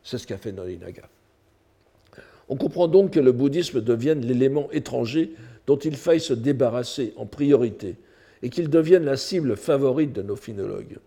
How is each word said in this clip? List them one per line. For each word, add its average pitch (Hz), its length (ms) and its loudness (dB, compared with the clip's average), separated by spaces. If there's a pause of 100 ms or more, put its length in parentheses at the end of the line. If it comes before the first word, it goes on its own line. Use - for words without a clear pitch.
C'est - 160 -10
ce - 80 -12
qu'a 98 120 -10
fait 101 140 -10
Norinaga. 90 560 -12 (1400)
On 139 80 -4
comprend 170 320 0
donc 190 240 6
que 160 80 4
le 127 120 8
bouddhisme 139 480 0
devienne 120 460 0
l'élément 135 460 0
étranger 139 640 -2 (320)
dont 143 100 4
il 151 180 -4
faille 165 260 2
se 151 120 -4
débarrasser 120 840 -2
en 117 100 -10
priorité 117 720 0 (460)
et 123 60 -6
qu'il 160 220 -4
devienne 165 340 4
la 139 120 0
cible 139 400 -2
favorite 139 560 0
de 101 100 -8
nos 101 140 -6
phinologues. 98 720 -10